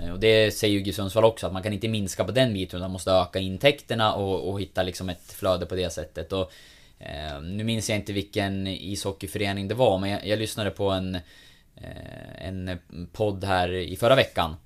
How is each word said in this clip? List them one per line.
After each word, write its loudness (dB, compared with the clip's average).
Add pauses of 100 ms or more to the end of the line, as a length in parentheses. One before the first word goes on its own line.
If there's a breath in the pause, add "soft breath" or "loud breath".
Eh, -4
och -6
det 8
säger 2
ju 2
gif -2
Sundsvall 2
också, -2
att -6
man -6
kan -2
inte -4
minska -2
på -6
den 2
biten -4
utan -6
måste -2
öka 4
intäkterna 2
och, 0
och -2
hitta -2
liksom -6
ett -10
flöde 0
på -6
det 0
sättet. -8
Och, -2 (480 loud breath)
eh, -10
nu -6
minns -2
jag 2
inte -4
vilken -2
ishockeyförening -4
det -2
var, 6
men 0
jag, -4
jag 2
lyssnade -2
på 0
en, 0 (600 soft breath)
eh, -14
en -6 (340)
podd 0
här 2
i -4
förra 6
veckan 2 (100)